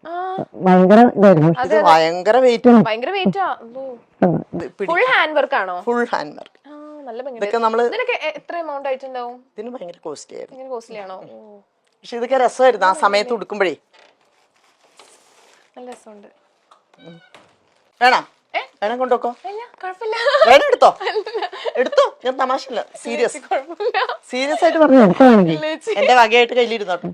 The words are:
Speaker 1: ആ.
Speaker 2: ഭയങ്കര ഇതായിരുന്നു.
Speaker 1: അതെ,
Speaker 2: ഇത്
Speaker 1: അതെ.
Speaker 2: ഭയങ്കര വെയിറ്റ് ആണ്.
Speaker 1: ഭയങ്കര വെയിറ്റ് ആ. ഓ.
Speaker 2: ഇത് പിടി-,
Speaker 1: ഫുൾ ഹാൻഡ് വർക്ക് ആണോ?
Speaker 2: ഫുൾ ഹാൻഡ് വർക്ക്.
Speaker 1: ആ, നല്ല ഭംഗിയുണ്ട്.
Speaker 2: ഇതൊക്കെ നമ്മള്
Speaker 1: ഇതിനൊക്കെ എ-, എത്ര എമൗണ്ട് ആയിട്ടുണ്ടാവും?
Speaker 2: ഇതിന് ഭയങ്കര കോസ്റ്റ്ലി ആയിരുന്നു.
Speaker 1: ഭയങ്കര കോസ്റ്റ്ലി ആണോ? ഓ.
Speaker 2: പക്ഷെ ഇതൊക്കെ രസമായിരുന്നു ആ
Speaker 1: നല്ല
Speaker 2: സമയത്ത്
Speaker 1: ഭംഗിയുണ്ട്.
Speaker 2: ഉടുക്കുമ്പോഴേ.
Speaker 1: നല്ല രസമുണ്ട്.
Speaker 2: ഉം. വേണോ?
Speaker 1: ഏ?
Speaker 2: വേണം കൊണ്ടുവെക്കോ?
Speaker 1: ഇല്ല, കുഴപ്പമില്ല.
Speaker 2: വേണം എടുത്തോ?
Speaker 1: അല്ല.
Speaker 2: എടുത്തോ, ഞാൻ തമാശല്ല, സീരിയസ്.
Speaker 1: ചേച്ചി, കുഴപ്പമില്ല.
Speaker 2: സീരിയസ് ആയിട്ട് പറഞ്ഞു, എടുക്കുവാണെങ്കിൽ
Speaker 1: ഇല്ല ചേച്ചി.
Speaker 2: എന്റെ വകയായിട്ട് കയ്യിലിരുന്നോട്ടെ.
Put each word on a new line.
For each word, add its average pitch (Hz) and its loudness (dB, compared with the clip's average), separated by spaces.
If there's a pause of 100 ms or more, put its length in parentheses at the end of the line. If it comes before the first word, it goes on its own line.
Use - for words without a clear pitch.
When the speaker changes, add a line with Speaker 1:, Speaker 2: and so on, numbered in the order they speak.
Speaker 1:
ആ. 370 -10 (180)
Speaker 2:
ഭയങ്കര 185 4 (180)
ഇതായിരുന്നു. 170 6
Speaker 1:
അതെ, 254 -4
Speaker 2:
ഇത് 277 0
Speaker 1:
അതെ. 302 2
Speaker 2:
ഭയങ്കര 170 4
വെയിറ്റ് 247 4
ആണ്. 233 8
Speaker 1:
ഭയങ്കര 226 -4
വെയിറ്റ് 370 -4
ആ. 349 -2
ഓ. 233 -14 (440)
Speaker 2:
ഇത് 170 -6
പിടി-, 196 -8
Speaker 1:
ഫുൾ 359 0
ഹാൻഡ് 349 0
വർക്ക് 294 -2
ആണോ? 202 -4
Speaker 2:
ഫുൾ 240 -4
ഹാൻഡ് - -8
വർക്ക്. - -20
Speaker 1:
ആ, 294 -20 (300)
നല്ല 247 -16
ഭംഗിയുണ്ട്. 233 -10
Speaker 2:
ഇതൊക്കെ 220 -4
നമ്മള് 226 0
Speaker 1:
ഇതിനൊക്കെ 427 -4
എ-, 302 -6
എത്ര 339 -14
എമൗണ്ട് 285 -10
ആയിട്ടുണ്ടാവും? 254 -10 (140)
Speaker 2:
ഇതിന് 226 -14
ഭയങ്കര 180 -16
കോസ്റ്റ്ലി - -16
ആയിരുന്നു. - -18
Speaker 1:
ഭയങ്കര 262 -16
കോസ്റ്റ്ലി 233 -16
ആണോ? 190 -16
ഓ. 214 -20 (420)
Speaker 2:
പക്ഷെ - -14
ഇതൊക്കെ 247 -4
രസമായിരുന്നു 233 2
ആ - 4
Speaker 1:
നല്ല 190 -2
Speaker 2:
സമയത്ത് 208 0
Speaker 1:
ഭംഗിയുണ്ട്. 240 -2
Speaker 2:
ഉടുക്കുമ്പോഴേ. 196 -8 (2000)
Speaker 1:
നല്ല 247 -20
രസമുണ്ട്. 214 -20 (720)
Speaker 2:
ഉം. 170 -20 (840)
വേണോ? 240 2 (300)
Speaker 1:
ഏ? 427 -4 (220)
Speaker 2:
വേണം 226 -6
കൊണ്ടുവെക്കോ? 247 -4 (140)
Speaker 1:
ഇല്ല, 415 -14 (200)
കുഴപ്പമില്ല. 427 -10 (320)
Speaker 2:
വേണം - 6
എടുത്തോ? 494 4
Speaker 1:
അല്ല. 403 -6 (260)
Speaker 2:
എടുത്തോ, 508 0
ഞാൻ 262 -4
തമാശല്ല, 262 -6 (180)
സീരിയസ്. 233 -4
Speaker 1:
ചേച്ചി, 285 -18
കുഴപ്പമില്ല. 392 -6 (120)
Speaker 2:
സീരിയസ് 277 -4
ആയിട്ട് 330 2
പറഞ്ഞു, 269 6
എടുക്കുവാണെങ്കിൽ 202 6
Speaker 1:
ഇല്ല 151 -4
ചേച്ചി. 320 -8
Speaker 2:
എന്റെ 247 2
വകയായിട്ട് 240 4
കയ്യിലിരുന്നോട്ടെ. 208 -4